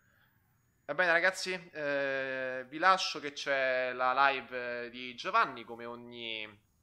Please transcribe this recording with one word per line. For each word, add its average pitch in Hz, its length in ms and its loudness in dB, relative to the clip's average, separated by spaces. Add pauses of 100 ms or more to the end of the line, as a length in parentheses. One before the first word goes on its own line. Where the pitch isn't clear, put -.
(920)
Va 147 60 -4
bene 175 160 4
ragazzi, 185 400 2
eh, 135 1160 -4
vi 147 100 -10
lascio 180 420 4
che 143 120 -6
c'è 131 600 0
la 127 360 4
live 120 640 -4
di 123 240 -12
Giovanni 160 480 0
come 117 220 -12
ogni 120 640 -8 (340)